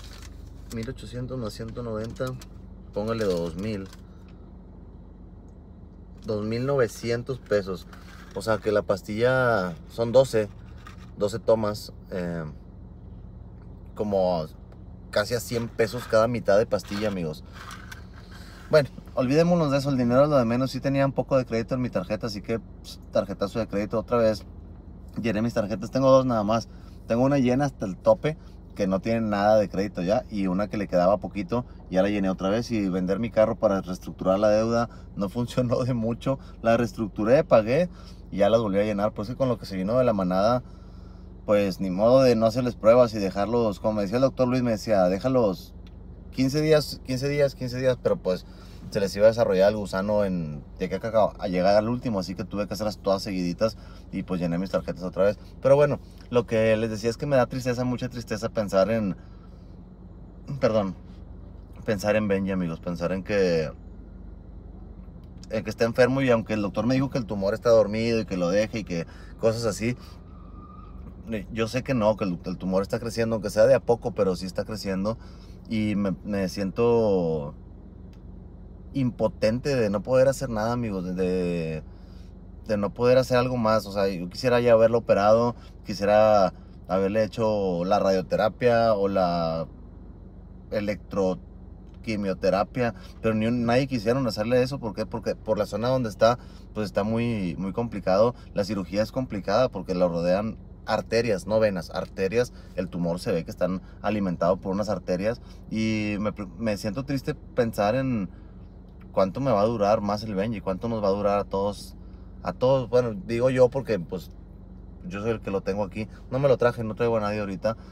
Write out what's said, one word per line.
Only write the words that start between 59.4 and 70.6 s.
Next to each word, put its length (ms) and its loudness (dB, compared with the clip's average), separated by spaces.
perdón, 340 2
pensar 320 0
en 120 2
Benji, 240 0
amigos, 280 -2
pensar 320 -4
en 120 -4
que, 480 2
en 140 -2
que 80 -6
está 140 0
enfermo. 360 4
Y 80 4
aunque 240 2
el 80 0
doctor 240 -2
me 80 2
dijo 160 2
que 80 -4
el 80 -4
tumor 300 0
está 160 2
dormido 480 4
y 60 -2
que 120 -4
lo 120 2
deje 300 2
y 40 -4
que 240 -4
cosas 260 2
así, 320 -2